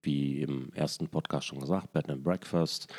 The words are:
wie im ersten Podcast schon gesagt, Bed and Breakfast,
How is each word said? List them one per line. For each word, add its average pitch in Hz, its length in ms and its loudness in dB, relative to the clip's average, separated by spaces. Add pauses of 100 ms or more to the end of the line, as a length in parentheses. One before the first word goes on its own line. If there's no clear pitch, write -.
wie 69 400 2
im 69 300 -2
ersten 80 360 0
Podcast - 380 -2
schon 69 140 -6
gesagt, 85 320 0
Bed 78 160 2
and 67 160 -4
Breakfast, 87 760 0